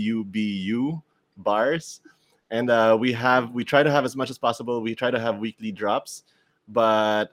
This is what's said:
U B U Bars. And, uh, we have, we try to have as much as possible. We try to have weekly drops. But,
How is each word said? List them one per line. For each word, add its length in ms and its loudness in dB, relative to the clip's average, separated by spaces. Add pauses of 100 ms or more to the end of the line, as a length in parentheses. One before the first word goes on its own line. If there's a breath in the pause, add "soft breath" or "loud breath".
(120)
U 120 -2
B 180 -4 (260)
U 320 -2 (380)
Bars. 640 -2 (500 soft breath)
And, 180 -2
uh, 320 6
we 140 0
have, 380 2
we 120 -4
try 180 4
to 80 2
have 140 2
as 100 -4
much 160 -4
as 60 -14
possible. 460 -2
We 120 -4
try 160 -2
to 80 0
have 200 -2
weekly 340 -8
drops. 520 -4 (440)
But, 640 2